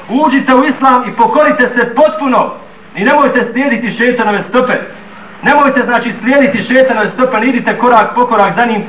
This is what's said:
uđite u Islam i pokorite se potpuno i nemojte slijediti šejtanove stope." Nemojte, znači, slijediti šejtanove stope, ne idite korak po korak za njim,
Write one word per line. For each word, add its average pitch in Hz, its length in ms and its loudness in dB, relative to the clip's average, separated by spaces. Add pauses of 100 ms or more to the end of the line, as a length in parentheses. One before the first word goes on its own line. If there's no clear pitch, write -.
uđite 262 460 0
u 262 100 4
Islam 269 440 0
i - 40 -8
pokorite 302 640 2
se 240 180 -2
potpuno 269 580 0 (440)
i 190 80 -4
nemojte 247 480 2
slijediti 233 400 -2
šejtanove 214 560 -2
stope." 247 260 0 (680)
Nemojte, 254 380 2
znači, 226 400 -2
slijediti 247 420 2
šejtanove 240 520 2
stope, 247 260 0
ne 240 60 -2
idite 240 320 -2
korak 233 360 2
po 240 120 2
korak 202 280 0
za 240 100 0
njim, 220 240 -2